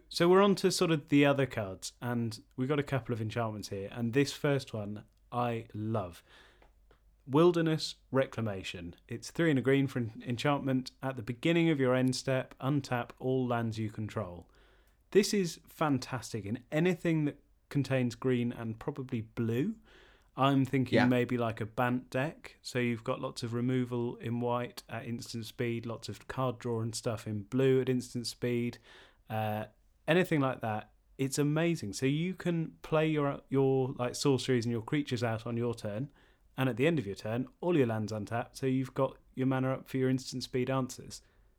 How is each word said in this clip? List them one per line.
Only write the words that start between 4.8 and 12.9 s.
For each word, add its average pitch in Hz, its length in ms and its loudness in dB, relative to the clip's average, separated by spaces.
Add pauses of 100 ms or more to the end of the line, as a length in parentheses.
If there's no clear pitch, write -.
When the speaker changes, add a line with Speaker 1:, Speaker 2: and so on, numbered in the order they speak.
Speaker 1:
I 120 420 -2
love. 107 480 -4 (1040)
Wilderness 160 680 4 (140)
Reclamation. 98 840 -2 (140)
It's 117 220 -10
three 165 200 2
and 135 80 4
a 120 40 0
green 135 240 4
for 131 140 -2
an 110 260 -6
enchantment. 131 640 0 (120)
At 131 140 -4
the 117 60 -8
beginning 165 480 2
of 147 80 2
your 127 160 4
end 127 220 4
step, - 440 -2
untap 131 580 -2